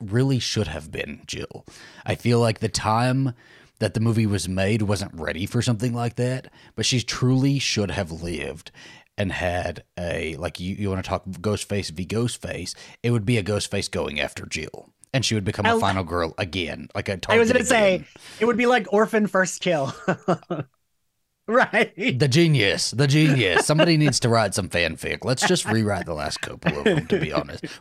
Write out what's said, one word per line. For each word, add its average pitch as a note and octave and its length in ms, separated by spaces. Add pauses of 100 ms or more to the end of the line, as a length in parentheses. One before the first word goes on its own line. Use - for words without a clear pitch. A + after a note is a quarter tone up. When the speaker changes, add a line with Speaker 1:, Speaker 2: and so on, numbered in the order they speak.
Speaker 1:
really B2 380
should G#2+ 280
have D#2 240
been - 360
Jill. - 380 (400)
I G#2+ 100
feel A#2 240
like A2+ 200
the A2+ 100
time B2 640 (460)
that G#2 140
the A2 80
movie A2+ 240
was G2+ 240
made F#2+ 320
wasn't G2+ 320
ready E2 320
for B2 160
something A#2 320
like A#2+ 220
that, B2+ 360 (240)
but A2 100
she B2+ 160
truly C3 580
should G#2 320
have F#2 200
lived D#2+ 600 (460)
and G2 140
had F2+ 520 (140)
a, E2 400
like, E2+ 220
you, F2+ 160
you G2+ 140
wanna F#2 140
talk - 220
Ghostface F#2+ 640
v F2 140
Ghostface, F#2+ 720 (280)
it A#2+ 80
would A2+ 140
be A#2+ 120
a G2+ 60
Ghostface G2+ 480
going D2 280
after - 260
Jill, - 440 (240)
and C3 100
she A2+ 120
would G2+ 100
become G2+ 220
a A#2 100
Speaker 2:
I - 20
Speaker 1:
final G2 240
girl E2+ 340
again, D#2+ 580
like G2+ 120
a G2 120 (100)
Speaker 2:
I A3 80
was A#3 100
gonna B3 160
Speaker 1:
target - 40
Speaker 2:
say, G#3+ 280
Speaker 1:
again. D3+ 120 (340)
Speaker 2:
it A3 40
would A#3+ 120
be B3 80
like A#3+ 260
Orphan G#3 360
First F#3 340
Kill. D3 320 (140)
<laughs> D#3+ 580 (800)
Right. A3+ 520
Speaker 1:
The D3+ 320
genius, B2 600
the B2 140
genius. C#3 600
Somebody D#3+ 320
needs D3+ 240
to A#2+ 80
write A2 240
some F#2 160
fanfic. D#2+ 560
Let's B2+ 200
just F3+ 200
rewrite G#2 400
the E2 80
last D2 260
couple - 380
of C#2+ 80
them, D#3+ 220
to F#3+ 120
be D2+ 140
honest. D2 320 (160)